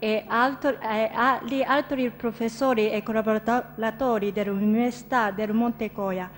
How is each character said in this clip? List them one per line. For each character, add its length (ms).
e 260
altri, 560
e 320
agli 480
altri 480
professori 800
e 140
collaboratori 1300
dell'Università 1000
del 220
Monte 400
Koya 440